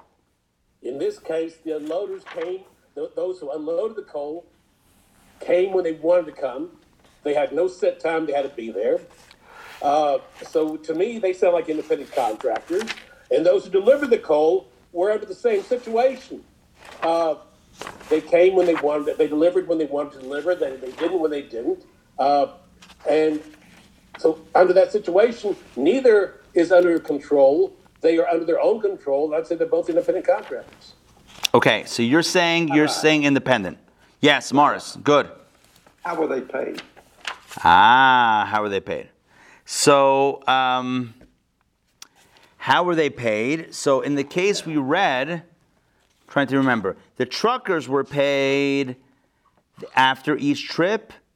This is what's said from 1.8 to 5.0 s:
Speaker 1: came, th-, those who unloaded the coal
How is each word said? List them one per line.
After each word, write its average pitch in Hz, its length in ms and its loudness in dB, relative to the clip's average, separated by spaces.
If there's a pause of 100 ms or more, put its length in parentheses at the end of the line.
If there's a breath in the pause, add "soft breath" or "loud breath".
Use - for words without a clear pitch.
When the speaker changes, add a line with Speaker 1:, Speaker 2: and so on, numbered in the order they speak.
Speaker 1:
came, 180 360 -10 (340)
th-, 156 180 -8
those 185 240 -6
who 143 140 -12
unloaded 170 440 -6
the 196 60 -14
coal 151 420 -12 (960)